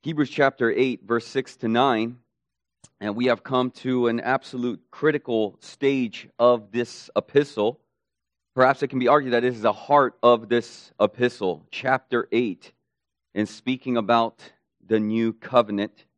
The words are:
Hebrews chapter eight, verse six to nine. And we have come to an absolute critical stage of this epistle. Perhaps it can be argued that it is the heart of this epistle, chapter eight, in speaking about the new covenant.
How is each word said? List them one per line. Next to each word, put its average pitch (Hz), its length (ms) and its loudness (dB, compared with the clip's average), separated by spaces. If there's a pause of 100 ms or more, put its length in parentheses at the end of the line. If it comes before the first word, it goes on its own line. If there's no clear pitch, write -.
Hebrews 151 260 -2
chapter 135 420 0
eight, 123 360 0
verse 113 200 -2
six - 300 -6
to 117 120 -6
nine. 120 500 0 (800)
And 104 160 -6
we 123 120 -2
have 117 140 -2
come 127 280 -2
to 127 380 -2
an 117 120 -2
absolute 123 720 -6
critical 120 720 -2
stage 135 680 -4 (100)
of 117 320 4
this 117 460 -6
epistle. 123 640 0 (760)
Perhaps 131 280 2
it 135 60 -4
can 131 100 -6
be 123 100 0
argued 139 240 2
that 117 100 2
it 123 120 -2
is 107 80 -12
the 110 100 2
heart 143 500 0
of 117 280 4
this - 500 -4
epistle, 101 680 -2
chapter 127 600 -4
eight, 110 400 -4 (600)
in 104 140 -2
speaking 127 500 -6
about 113 460 0 (440)
the 110 140 2
new 113 320 0
covenant. 107 720 -2 (140)